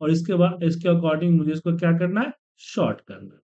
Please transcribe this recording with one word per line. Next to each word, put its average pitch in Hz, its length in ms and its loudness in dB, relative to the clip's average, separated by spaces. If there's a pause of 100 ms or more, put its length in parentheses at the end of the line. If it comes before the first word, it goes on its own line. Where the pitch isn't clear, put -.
और 156 100 0
इसके 170 220 0
बाद 175 300 2
इसके 170 260 0
according 170 420 2
मुझे 156 200 2
इसको 165 260 -2
क्या 170 140 0
करना 180 300 0
है, 247 100 -4 (260)
Short - 440 -4
करना - 340 -20
है। - 100 -20